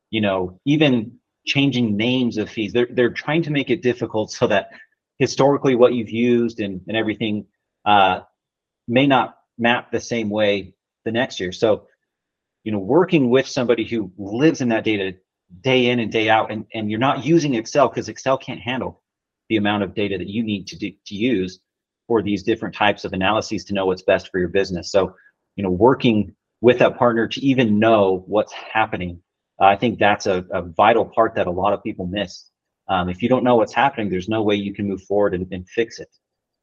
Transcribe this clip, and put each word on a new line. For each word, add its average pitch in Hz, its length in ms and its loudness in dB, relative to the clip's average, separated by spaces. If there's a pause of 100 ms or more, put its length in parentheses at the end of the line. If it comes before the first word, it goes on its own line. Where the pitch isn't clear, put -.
(100)
you 110 100 0
know, 95 460 -2
even 139 520 2 (260)
changing 123 520 0
names 120 420 -2
of 101 100 -4
fees. 104 240 -6
They're, 120 180 0
they're 123 200 2
trying 160 320 -4
to 147 80 -4
make 143 180 -2
it 120 140 -2
difficult 117 480 -2
so - 160 -2
that 101 240 0 (480)
historically 139 560 2
what 120 180 6
you've 113 180 -4
used 117 500 0
and, 98 260 -6
and 107 100 -4
everything, 107 500 -4 (380)
uh, 98 360 4 (680)
may 127 180 2
not 131 320 2 (200)
map 117 320 0
the 113 100 -2
same 113 280 -4
way 101 460 -2 (300)
the 113 80 -6
next 123 280 -2
year. 90 120 -6
So, 104 340 -2 (800)
you 107 80 -6
know, 104 60 -2
working 139 500 2
with 131 180 4
somebody 117 380 0
who 104 340 -6
lives 117 420 0
in 127 80 0
that 110 160 0
data 98 300 -2 (460)
day 127 260 2
in 123 120 0
and 110 140 -4
day 110 160 0
out, 110 220 2
and, 110 140 -8 (100)
and 107 160 -4
you're 110 100 -4
not 135 240 -2
using 147 300 2
Excel, 117 340 2
'cause 113 200 -6
Excel 131 300 -2
can't 123 220 -12
handle 113 420 -8 (460)
the 110 80 0
amount 104 260 0
of 87 120 -6
data 98 240 -4
that 87 100 -8
you 104 140 -6
need 104 260 -6
to 85 80 -14
do, 92 160 -10 (140)
to - 80 -16
use 98 460 -2 (460)
for 113 160 0
these 98 200 -4
different 104 320 -4
types 104 300 0
of 98 80 -6
analyses 95 520 -2
to 101 100 -8
know 95 120 0
what's 92 160 -2
best 92 280 0
for 95 80 -4
your 90 100 -2
business. 92 420 -2
So, 92 240 0 (420)
you 101 60 -6
know, 95 80 -2
working 107 640 2 (260)
with 123 180 6
that - 200 2
partner 113 280 2
to 110 140 -8
even 123 380 2
know 101 480 2
what's 98 260 -2
happening, 90 680 -4 (400)
uh, 98 60 6
I 101 100 6
think 107 240 -2
that's 104 260 2
a, 92 240 -2
a 92 120 -4
vital 104 420 2
part 110 320 0
that 98 100 0
a 90 40 -4
lot 92 220 0
of 98 100 -4
people 101 240 -8
miss. 92 440 -8 (380)
Um, 92 200 -2
if 90 140 -6
you 120 60 2
don't 123 160 4
know 123 100 6
what's 107 180 2
happening, 117 380 0
there's 92 180 -4
no 110 140 0
way 104 140 2
you 101 180 -4
can 101 140 -4
move 95 140 -6
forward 101 320 0
and, 90 180 -4
and 90 160 -10
fix 117 320 -4
it. 76 100 -16 (520)